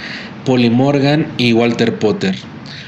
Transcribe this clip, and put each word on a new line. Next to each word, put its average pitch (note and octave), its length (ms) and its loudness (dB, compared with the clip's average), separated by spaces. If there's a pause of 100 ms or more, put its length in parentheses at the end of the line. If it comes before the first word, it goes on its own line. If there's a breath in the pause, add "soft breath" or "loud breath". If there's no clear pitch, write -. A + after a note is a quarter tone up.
(460 loud breath)
Polly B2 260 4
Morgan C#3+ 560 2 (100)
y A#2+ 160 2
Walter A#2 460 2
Potter. G2 360 0 (520 loud breath)